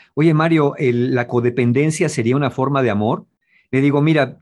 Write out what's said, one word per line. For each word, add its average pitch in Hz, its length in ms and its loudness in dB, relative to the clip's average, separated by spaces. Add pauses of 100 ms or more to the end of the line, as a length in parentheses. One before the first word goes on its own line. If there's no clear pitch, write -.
(140)
"Oye, 160 180 2
Mario, 156 440 2
el, 123 380 0
¿la 123 120 -2
codependencia 120 800 0
sería 123 280 -2
una 143 140 -2
forma 135 320 -2
de 120 80 0
amor?". 107 340 -2 (480)
Le 131 80 0
digo, 143 220 2
"Mira, 147 400 0